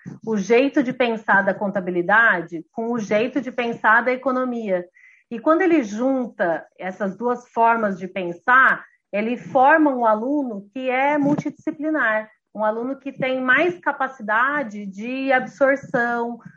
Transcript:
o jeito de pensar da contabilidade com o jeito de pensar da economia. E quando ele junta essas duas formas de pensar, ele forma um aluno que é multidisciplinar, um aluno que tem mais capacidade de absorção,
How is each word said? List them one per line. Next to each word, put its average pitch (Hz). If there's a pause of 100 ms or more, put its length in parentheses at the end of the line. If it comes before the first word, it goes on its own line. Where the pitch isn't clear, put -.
(260)
o 220
jeito 254
de 247
pensar 220
da 196
contabilidade 180
com 233
o 240
jeito 214
de 240
pensar 233
da 254
economia. 240 (440)
E 233
quando 320
ele 330
junta 214 (140)
essas 190
duas 240
formas 226
de 185
pensar, 185 (320)
ele 220
forma 285
um 240
aluno 226
que 262
é 277
multidisciplinar, 285 (240)
um 214
aluno 240
que 269
tem 262
mais 285
capacidade 247
de 247
absorção, 247 (200)